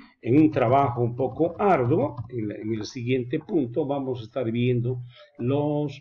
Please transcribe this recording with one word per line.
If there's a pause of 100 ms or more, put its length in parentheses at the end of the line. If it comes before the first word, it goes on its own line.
(220)
en
un
trabajo
un
poco
arduo, (140)
en
la,
en
el
siguiente
punto
vamos
a
estar
viendo (380)
los